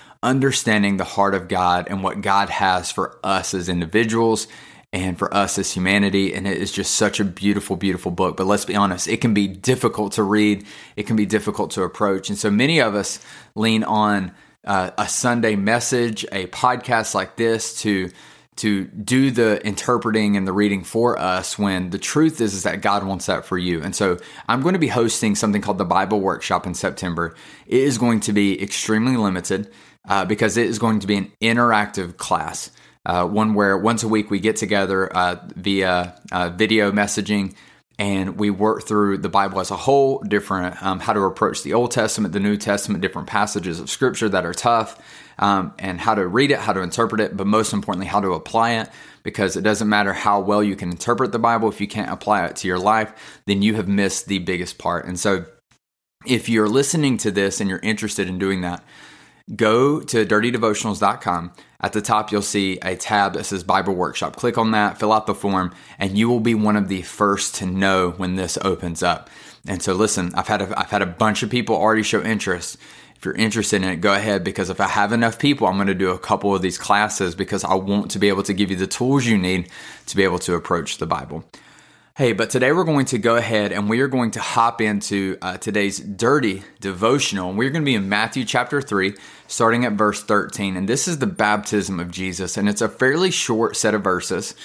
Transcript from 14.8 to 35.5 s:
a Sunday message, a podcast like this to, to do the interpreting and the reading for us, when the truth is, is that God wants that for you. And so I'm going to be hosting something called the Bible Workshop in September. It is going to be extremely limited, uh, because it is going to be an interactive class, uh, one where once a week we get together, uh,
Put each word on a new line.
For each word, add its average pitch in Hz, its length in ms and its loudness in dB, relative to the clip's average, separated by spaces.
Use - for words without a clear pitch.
a 104 120 -2
Sunday 117 480 0
message, 117 760 0
a 95 160 -6
podcast 120 640 0
like 95 220 -4
this 113 460 -2
to, 95 280 0
to 101 260 0
do 127 480 0
the 110 340 2
interpreting 107 720 0
and 95 100 0
the 95 60 -2
reading 98 320 2
for 117 340 0
us, 92 400 -2
when 92 320 0
the 92 80 -6
truth 151 440 0
is, 104 120 0
is 92 100 -6
that 87 180 -2
God 101 240 0
wants 95 220 -4
that 92 180 -2
for 92 120 -4
you. 87 240 -2
And 90 140 -6
so 92 220 2
I'm 123 140 0
going 175 120 2
to 190 60 0
be 147 100 2
hosting 113 460 2
something 104 260 0
called 98 160 -2
the 92 80 0
Bible 95 340 2
Workshop 95 480 -2
in 87 60 -4
September. 85 600 -4
It - 140 4
is 135 180 2
going 117 220 2
to 104 140 -2
be 101 280 2
extremely 110 540 0
limited, 98 560 -2
uh, 98 180 0
because 104 320 0
it 120 100 4
is 107 120 -2
going 110 200 2
to 95 80 -4
be 104 80 2
an 98 160 -4
interactive 107 760 0
class, - 540 -4
uh, 90 200 0
one 107 280 2
where 101 240 4
once 110 260 2
a 110 60 -2
week 107 200 0
we 101 120 0
get 107 160 2
together, 95 580 0
uh, 90 220 2